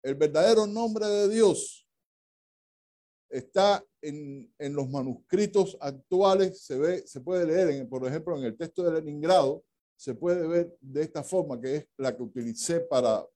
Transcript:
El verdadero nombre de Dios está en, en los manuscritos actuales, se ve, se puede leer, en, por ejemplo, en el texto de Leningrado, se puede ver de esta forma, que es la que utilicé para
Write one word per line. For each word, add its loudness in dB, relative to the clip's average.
El -2
verdadero 4
nombre -2
de 2
Dios 2
está 2
en, -12
en -8
los -4
manuscritos -2
actuales, 2
se -6
ve, -2
se -14
puede 0
leer, 2
en, -6
por -6
ejemplo, -4
en -6
el -6
texto -6
de 2
Leningrado, 2
se -10
puede -2
ver -2
de -6
esta -8
forma, -4
que -4
es -8
la -4
que -10
utilicé -4
para 0